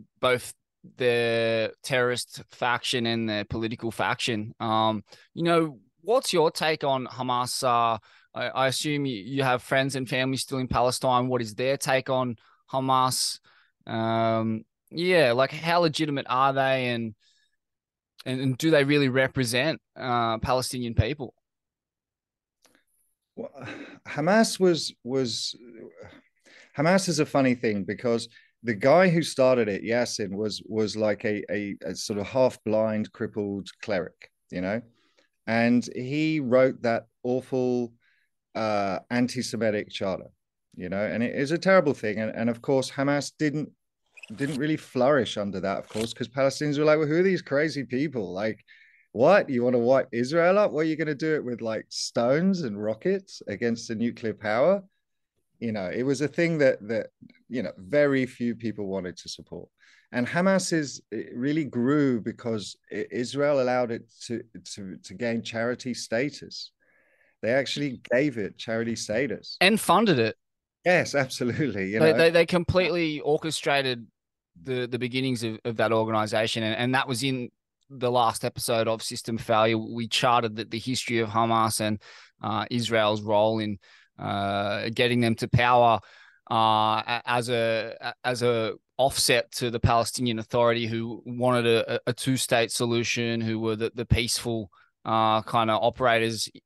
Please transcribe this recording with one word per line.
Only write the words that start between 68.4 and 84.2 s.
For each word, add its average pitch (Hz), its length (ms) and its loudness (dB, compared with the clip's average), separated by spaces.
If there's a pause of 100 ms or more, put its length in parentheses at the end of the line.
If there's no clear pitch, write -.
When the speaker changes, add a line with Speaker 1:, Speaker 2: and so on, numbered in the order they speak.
Speaker 2:
charity 113 380 -4
status. 110 640 -4
Speaker 1:
And 196 180 4
funded 185 400 4
it. 113 180 2 (480)
Speaker 2:
Yes, 165 300 2
absolutely. 120 800 -2
You 110 80 0
Speaker 1:
They, 160 120 6
Speaker 2:
know? - 60 4
Speaker 1:
they, 170 120 6
they 170 160 4
completely 170 760 0
orchestrated 139 840 0 (540)
the, 123 260 -4
the 120 120 -4
beginnings 123 460 -2
of, 110 200 -6
of 117 120 -4
that 110 160 2
organization. 110 680 0
And, 110 140 -2
and 123 180 -2
that 131 120 2
was 123 160 -4
in 131 280 -4 (400)
the 123 200 -2
last 120 340 2
episode 117 440 -2
of 113 140 -2
System 117 360 -6
Failure. 113 400 4
We 113 300 -6
charted 120 480 2
the, 110 80 -8
the 113 140 -8
history 120 400 -2
of 110 100 0
Hamas 113 520 2
and, 107 200 0 (420)
uh, 107 280 -4
Israel's 110 520 0
role 107 360 2
in, 107 200 -4 (400)
uh, 101 760 -4